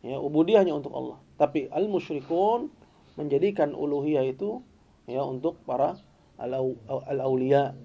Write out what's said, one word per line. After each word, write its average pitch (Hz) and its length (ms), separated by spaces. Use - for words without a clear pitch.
Ya, 135 160
ubudiyah 165 480
hanya 160 80
untuk 139 160
Allah. 127 320
Tapi 143 320
al-musyrikun 185 960
menjadikan 151 560
uluhiyah 143 560
itu, 202 320
ya, 131 160
untuk 139 400
para 135 320
al-au-, 131 420
al-auliya, 135 680